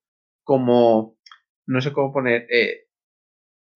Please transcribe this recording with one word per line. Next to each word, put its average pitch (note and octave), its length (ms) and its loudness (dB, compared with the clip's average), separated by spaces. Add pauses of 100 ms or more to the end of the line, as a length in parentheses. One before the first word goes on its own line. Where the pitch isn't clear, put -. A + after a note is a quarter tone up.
(440)
como, A#2+ 760 2 (480)
no B2+ 140 -2
sé C#3+ 120 -6
cómo C#3 200 -4
poner, B2 380 -2
eh, - 360 -2 (880)